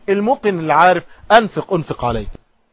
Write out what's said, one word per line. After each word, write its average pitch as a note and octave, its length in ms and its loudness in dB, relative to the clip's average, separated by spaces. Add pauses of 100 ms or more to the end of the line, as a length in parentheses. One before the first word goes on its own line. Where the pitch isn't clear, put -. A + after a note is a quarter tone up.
الموقن G3+ 500 -2
اللي D#3 140 -2
عارف: E3+ 300 4 (280)
"أنفق G#3 420 0
أنفق D3 320 -6
عليك". A2+ 240 -6 (440)